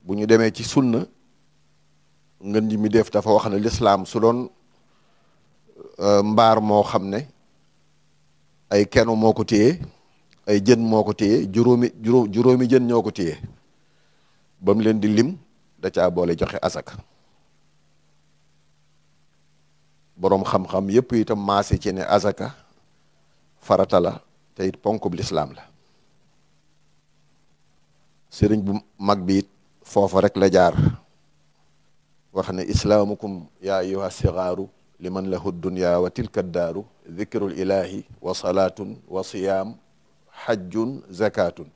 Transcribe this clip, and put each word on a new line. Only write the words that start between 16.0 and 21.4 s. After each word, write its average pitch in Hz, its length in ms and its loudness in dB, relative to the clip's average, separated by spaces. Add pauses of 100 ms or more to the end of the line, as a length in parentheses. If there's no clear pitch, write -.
boole 87 260 -2
joxe - 240 -6
azaka. - 340 -6 (3250)
Boroom 95 260 2
xam-xam 95 460 -2
yépp 123 220 0
itam 110 260 -2
maase 101 400 0